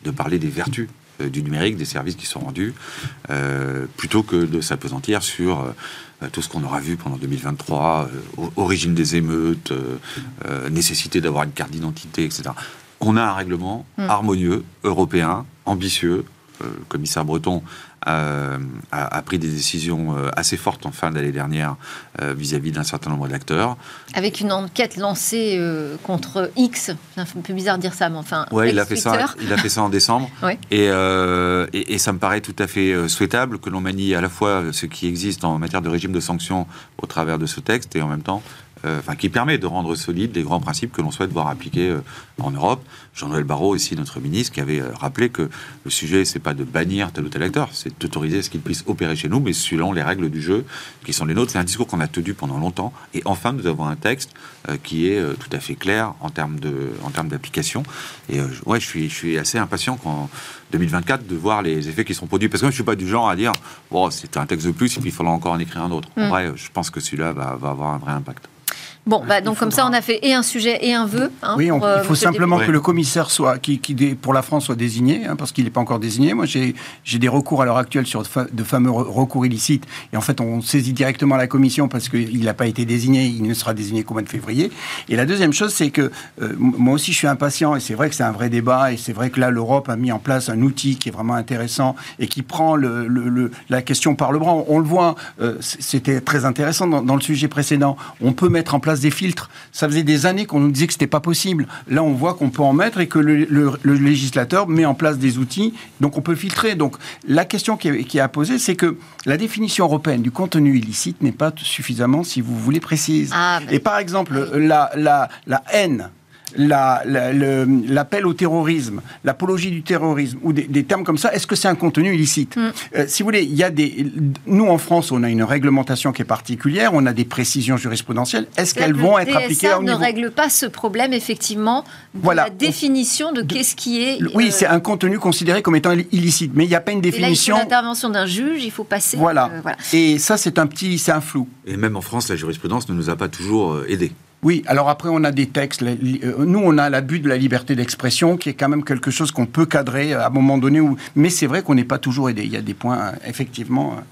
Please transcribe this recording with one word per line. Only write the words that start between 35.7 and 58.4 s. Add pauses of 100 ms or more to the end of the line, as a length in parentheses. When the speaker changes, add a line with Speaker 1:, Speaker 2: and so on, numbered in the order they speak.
Speaker 1:
de
régime
de
sanctions (340)
au
travers
de
ce
texte
et
en
même
temps, (440)
euh,
enfin,
qui
permet
de
rendre
solides
les
grands
principes
que
l'on
souhaite
voir
appliqués,
euh, (380)
en
Europe. (320)
Jean-Noël
Barrot,
ici,
notre
ministre,
qui
avait,
euh,
rappelé
que (340)
le
sujet,
c'est
pas
de
bannir
tel
ou
tel
acteur,
c'est
d'autoriser
ce
qu'il
puisse
opérer
chez
nous,
mais
selon
les
règles
du
jeu (400)
qui
sont
les
nôtres.
C'est
un
discours
qu'on
a
tenu
pendant
longtemps. (220)
Et
enfin,
nous
avons
un
texte, (400)
euh,
qui
est,
euh,
tout
à
fait
clair
en
termes
de, (120)
en
termes
d'application. (480)
Et,
euh,